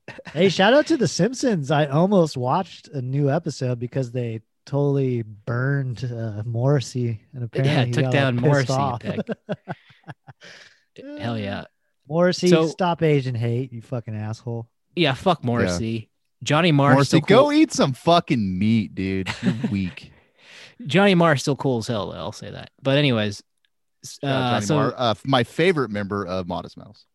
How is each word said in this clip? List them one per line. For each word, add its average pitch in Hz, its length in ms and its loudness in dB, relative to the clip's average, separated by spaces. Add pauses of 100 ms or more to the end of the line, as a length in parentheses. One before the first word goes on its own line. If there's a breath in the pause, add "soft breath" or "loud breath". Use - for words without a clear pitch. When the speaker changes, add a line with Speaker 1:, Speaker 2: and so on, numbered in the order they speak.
Speaker 1:
<laughs> - 280 -18
Hey, 175 160 2
shout 190 240 4
out 302 140 4
to 320 100 2
The 208 120 2
Simpsons. 202 600 -2
I 151 160 2
almost 165 500 2
watched 139 500 -4
a 139 140 -8
new 135 280 0
episode 131 500 -4
because 123 340 -6
they 117 280 -6 (240)
totally 139 580 0
burned, 123 840 -4
uh, 113 400 -6
Morrissey, 120 760 -2 (140)
and 127 80 -10 (120)
Speaker 2:
Yeah, 135 80 -2
Speaker 1:
apparently 139 260 2
he 120 40 -4
Speaker 2:
took 120 140 0
Speaker 1:
got 127 80 -2
Speaker 2:
down 135 240 2
Speaker 1:
pissed 123 100 0
Speaker 2:
Morrissey. 135 260 2
Speaker 1:
off. 131 260 -2
<laughs> - 20 -20
Speaker 2:
Tech. - 180 -6 (2000 loud breath)
Hell 117 180 -6
yeah. 98 280 -8 (420)
Speaker 1:
Morrissey, 175 400 2
Speaker 2:
So 165 200 6
Speaker 1:
stop 170 360 -2
Asian 135 320 2
hate, 117 380 -4
you 113 80 -12
fucking 110 340 -10
asshole. 113 540 -10 (260)
Speaker 2:
Yeah, 147 180 2
fuck 175 300 0
Speaker 3:
Yeah. 123 40 -2
Speaker 2:
Morrissey. 113 640 -2 (340)
Johnny 156 280 2
Marr 139 220 6
Speaker 3:
Morrissey, 139 240 4
Speaker 2:
still - 40 8
Speaker 3:
go 208 220 6
Speaker 2:
cool. 294 100 2
Speaker 3:
eat 311 200 4
some 156 200 2
fucking 123 640 0
meat, 107 380 0
dude. 95 340 -4 (140)
You're 117 180 0
Speaker 2:
<laughs> 196 100 -4
Speaker 3:
weak. 92 400 -6 (760 loud breath)
Speaker 2:
Johnny 196 260 4
Marr's 170 280 4
still 143 140 -2
cool 127 220 -2
as 107 100 -6
hell, 98 240 -4
though, 85 60 -12
I'll 85 140 -10
say - 180 -16
that. 92 220 -16 (100)
But 135 160 2
anyways, 113 460 0 (600)
s-, - 200 -16
Speaker 3:
Yeah, 139 120 -4
Speaker 2:
uh, 127 180 0
Speaker 3:
Johnny 107 120 -2
Speaker 2:
so 151 100 0
Speaker 3:
Marr, 120 220 0
uh, 120 140 0
f-, - 160 -6
my 131 160 4
favorite 151 480 0
member 101 340 -4
of 90 220 -6
Modest 85 300 -8
Mouse. - 380 -20